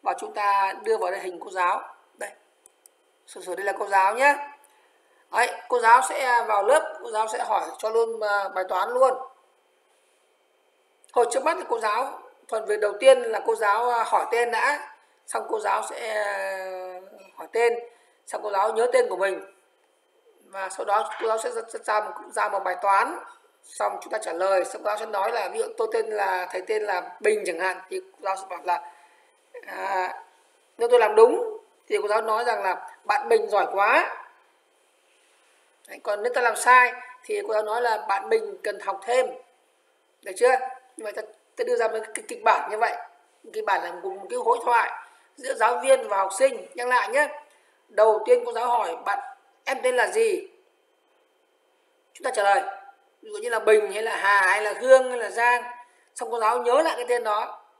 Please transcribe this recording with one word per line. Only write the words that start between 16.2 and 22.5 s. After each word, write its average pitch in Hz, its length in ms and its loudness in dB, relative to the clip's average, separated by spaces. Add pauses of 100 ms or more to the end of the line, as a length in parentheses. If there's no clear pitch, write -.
hỏi 160 160 -16
tên, 233 220 2 (540)
xong 214 160 -10
cô 208 80 -6
giáo 208 220 0
nhớ 226 200 2
tên 254 160 4
của 185 80 -6
mình. 190 360 -4 (920)
Và 190 240 -10
sau 208 160 -8
đó 214 360 0
cô 226 60 -2
giáo 220 100 0
sẽ 240 140 -4
ra, 226 100 -8
ra, 220 220 -14
ra 214 180 0
một, 214 100 -8 (200)
ra 208 180 -2
một 202 100 -4